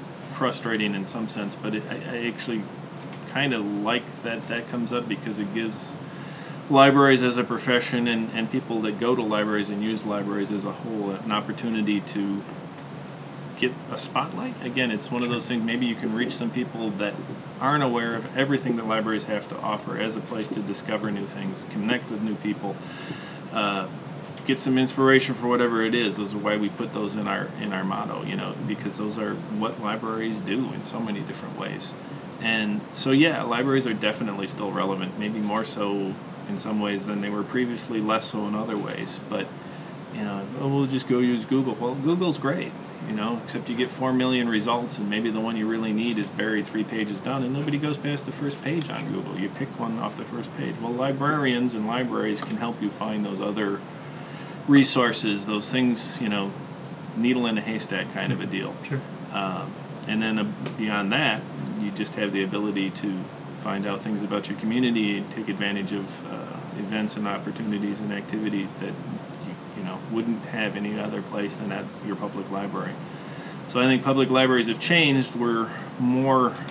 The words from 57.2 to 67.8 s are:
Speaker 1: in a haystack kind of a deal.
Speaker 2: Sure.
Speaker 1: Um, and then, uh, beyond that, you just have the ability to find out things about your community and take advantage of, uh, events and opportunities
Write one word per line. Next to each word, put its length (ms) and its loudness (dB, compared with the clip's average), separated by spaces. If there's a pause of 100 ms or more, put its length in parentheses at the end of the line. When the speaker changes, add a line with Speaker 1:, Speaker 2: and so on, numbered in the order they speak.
Speaker 1:
in 120 2
a 40 0
haystack 520 -2
kind 200 0
of 80 -2
a 40 -4
deal. 280 -2 (100)
Speaker 2:
Sure. 160 -2 (340)
Speaker 1:
Um, 380 -2 (360)
and 140 0
then, 180 2
uh, 60 2 (320)
beyond 340 0
that, 300 2 (400)
you 100 -2
just 240 -4
have 160 0
the 120 2
ability 480 0
to 220 -2 (480)
find 240 -2
out 160 -2
things 200 -2
about 260 -2
your 120 -4
community 580 4
and 140 -4
take 180 -6
advantage 420 0
of, 400 -4
uh, 80 -6 (380)
events 380 -2
and 120 -2
opportunities 720 -2